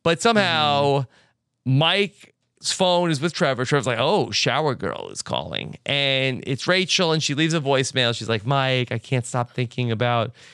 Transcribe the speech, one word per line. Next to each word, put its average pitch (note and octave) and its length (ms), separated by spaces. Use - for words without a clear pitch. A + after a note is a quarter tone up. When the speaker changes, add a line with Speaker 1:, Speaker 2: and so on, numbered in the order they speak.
Speaker 1:
but E3 200
somehow D3+ 800
Speaker 2:
Mm-hmm. - 760
Speaker 1:
Mike's - 920
phone F3 400
is C#3+ 100
with D#3+ 120
Trevor. C3 320
Trevor's B2 220
like, A#2+ 120
"Oh, D#3 320
shower C#3 440
girl A1+ 360
is G1+ 100
calling." C2+ 540
And C3+ 640
it's C3+ 200
Rachel, F3+ 440
and D#3+ 120
she C#3+ 120
leaves D#3 180
a E3+ 80
voicemail. C3 540
She's A2 140
like, A2 160
"Mike, C3 460
I A#2+ 80
can't B2 260
stop B2 260
thinking B2 400
about A#2 400